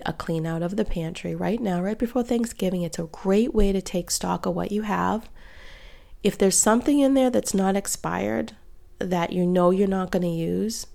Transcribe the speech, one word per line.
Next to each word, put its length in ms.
a 80
clean 320
out 160
of 140
the 100
pantry 500
right 260
now, 200
right 160
before 260
Thanksgiving? 580
It's 180
a 40
great 500
way 180
to 100
take 280
stock 360
of 100
what 160
you 100
have. 480
If 140
there's 200
something 420
in 140
there 160
that's 240
not 220
expired 800
that 340
you 140
know 240
you're 180
not 240
gonna 160
use, 680